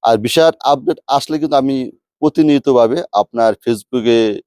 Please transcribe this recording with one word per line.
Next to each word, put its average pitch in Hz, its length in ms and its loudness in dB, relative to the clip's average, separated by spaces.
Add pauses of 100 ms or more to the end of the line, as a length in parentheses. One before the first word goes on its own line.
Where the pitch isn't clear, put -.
আর 113 140 2
ভিসার 160 360 0 (120)
আপডেট 143 320 -2 (100)
আসলে 143 320 -4
কিন্তু 147 160 -4
আমি 135 200 0 (420)
প্রতিনিয়তভাবে 143 800 2 (160)
আপনার 113 400 0
Facebook-এ 117 680 -2 (240)